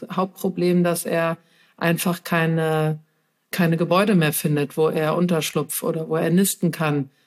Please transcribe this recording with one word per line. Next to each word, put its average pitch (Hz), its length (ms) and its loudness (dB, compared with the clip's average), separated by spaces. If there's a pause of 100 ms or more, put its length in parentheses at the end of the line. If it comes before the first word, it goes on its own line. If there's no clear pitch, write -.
(120)
Hauptproblem, 180 680 0
dass 170 220 0
er 165 320 -2 (400)
einfach 170 480 -2
keine, 160 760 0 (540)
keine 165 240 2
Gebäude 180 400 2
mehr 156 160 4
findet, 147 440 -2
wo 156 120 2
er 156 280 0
Unterschlupf 160 680 -2
oder 160 240 -4
wo 160 80 -2
er 165 140 0
nisten 180 420 2
kann, 147 380 -2 (160)